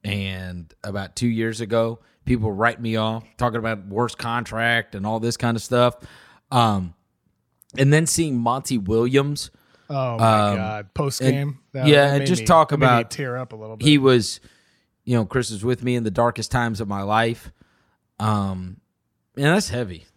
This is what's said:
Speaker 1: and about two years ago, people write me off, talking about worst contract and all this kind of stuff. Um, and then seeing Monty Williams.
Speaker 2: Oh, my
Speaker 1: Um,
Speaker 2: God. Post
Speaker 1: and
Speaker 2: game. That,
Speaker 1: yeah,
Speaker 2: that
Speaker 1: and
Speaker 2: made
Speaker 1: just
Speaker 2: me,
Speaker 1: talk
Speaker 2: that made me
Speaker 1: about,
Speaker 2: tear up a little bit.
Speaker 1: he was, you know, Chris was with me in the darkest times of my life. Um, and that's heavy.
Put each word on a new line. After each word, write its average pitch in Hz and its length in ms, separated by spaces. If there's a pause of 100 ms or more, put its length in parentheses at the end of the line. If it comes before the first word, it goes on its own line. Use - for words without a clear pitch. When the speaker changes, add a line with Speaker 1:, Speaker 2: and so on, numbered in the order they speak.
Speaker 1:
and 92 680 (120)
about 98 320
two 120 100
years 113 320
ago, 113 400 (240)
people 110 280
write 110 300
me 113 140
off, 110 300 (120)
talking 117 220
about 107 280
worst 110 300
contract 117 800
and 98 100
all 110 140
this 113 160
kind 117 220
of 104 60
stuff. 123 320 (560)
Um, 104 420 (840)
and 135 140
then 160 140
seeing 156 320
Monty 120 400
Williams. 127 720 (400)
Speaker 2:
Oh, 131 280
my 110 320
Speaker 1:
Um, 101 80
Speaker 2:
God. 107 360
Post 143 280
Speaker 1:
and 131 100
Speaker 2:
game. 139 280 (140)
That, 135 140
Speaker 1:
yeah, 143 200
Speaker 2:
that - 40
Speaker 1:
and 143 80
Speaker 2:
made 139 80
Speaker 1:
just 170 140
Speaker 2:
me, 110 60
Speaker 1:
talk 160 220
Speaker 2:
that 147 80
made 131 80
me 127 60
Speaker 1:
about, 117 200
Speaker 2:
tear 127 260
up 127 160
a - 20
little 107 220
bit. 101 100
Speaker 1:
he 147 100
was, 127 420 (680)
you 123 100
know, 113 100
Chris 110 260
was 101 120
with 120 200
me 123 120
in 120 80
the 107 80
darkest 117 400
times 117 300
of 107 60
my 101 160
life. 113 480 (680)
Um, 98 580 (580)
and 139 100
that's 175 240
heavy. 98 360 (120)